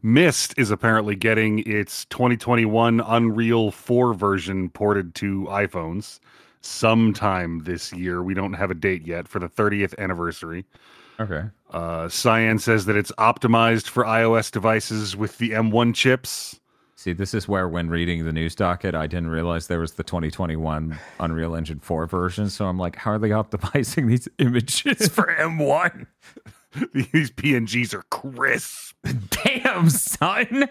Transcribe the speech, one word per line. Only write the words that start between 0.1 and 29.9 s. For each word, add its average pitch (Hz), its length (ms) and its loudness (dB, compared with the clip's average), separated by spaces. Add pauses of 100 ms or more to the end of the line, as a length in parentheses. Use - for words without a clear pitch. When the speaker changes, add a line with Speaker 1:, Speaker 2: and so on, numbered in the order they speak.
Speaker 1:
is 123 120 2
apparently 107 460 2
getting 110 520 2
its 104 380 -4
twenty 123 320 0
twenty-one 117 640 4
Unreal 113 680 2
four 123 420 2
version 95 560 0
ported 101 460 0
to 98 340 -4
iPhones 95 720 -4 (420)
sometime 101 1000 2
this 85 300 -8
year. 90 280 -4
We 92 140 -4
don't 95 180 -4
have 92 160 -2
a 90 60 -4
date 85 320 -2
yet 85 200 -8
for - 120 -8
the 87 100 -6
thirtieth 101 480 0
anniversary. 87 680 -6 (540)
Speaker 2:
Okay. 95 260 -4 (260)
Speaker 1:
Uh, 85 380 -6
Cyan 113 500 4
says 110 260 2
that 104 100 2
it's 104 180 0
optimized 113 760 4
for 123 160 0
I 113 180 2
O 113 120 4
S 113 160 0
devices 107 640 0
with 104 240 -6
the 110 160 -2
M 110 160 2
one 117 220 4
chips. - 640 0 (360)
Speaker 2:
See, - 180 -6
this 92 200 -6
is 107 140 -4
where, 95 220 0
when 85 200 -4
reading 85 360 -2
the 80 80 -2
news 80 220 -2
docket, 87 400 -2
I 78 120 -2
didn't 85 220 -4
realize 82 360 -2
there 85 140 -2
was 82 140 -4
the - 100 -8
twenty 82 260 -4
twenty-one 80 640 -4 (240)
Unreal 82 360 -4
Engine 78 240 -6
four 80 260 -4
version. 90 460 -2
So - 160 -6
I'm 90 100 -2
like, 87 200 -4
"How 107 160 -4
are 107 60 -2
they 110 100 0
optimizing 110 760 -2
these 120 260 2
<laughs> - 40 -20
images 127 680 2
for 175 240 2
M 160 260 -2
one?" 147 540 0
Speaker 1:
<laughs> - 840 -12
These 139 380 0
P 143 240 0
N 117 100 0
Gs 113 300 -2
are 95 80 -10
crisp. - 1000 -4
Speaker 2:
<laughs> 107 280 -6
Damn, 233 600 2
son. 220 800 0